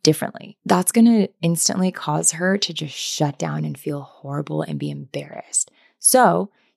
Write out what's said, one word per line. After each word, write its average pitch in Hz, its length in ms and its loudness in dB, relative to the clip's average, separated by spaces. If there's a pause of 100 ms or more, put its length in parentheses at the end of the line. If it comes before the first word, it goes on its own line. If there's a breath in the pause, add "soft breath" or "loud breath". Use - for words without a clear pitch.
differently." - 600 0
That's 185 260 2
gonna 226 380 6 (120)
instantly 170 500 0
cause 160 420 -2
her 185 260 0
to 170 140 -4
just 151 200 -10
shut - 460 -4
down 151 260 -4
and 147 120 -8
feel 143 240 -8
horrible 147 600 -6
and 156 160 -6
be 143 140 -6
embarrassed. - 800 -6 (260 soft breath)
So 202 540 4 (260)